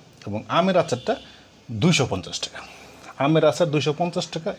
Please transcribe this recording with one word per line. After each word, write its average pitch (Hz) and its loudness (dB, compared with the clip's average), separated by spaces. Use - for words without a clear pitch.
এবং 104 -8
আমের 180 2
আচারটা 165 0
দুইশো 120 2
পঞ্চাশ 92 -6
টাকা। - -10
আমের 156 4
আচার 151 4
দুইশো 147 0
পঞ্চাশ 175 -4
টাকা, 170 -8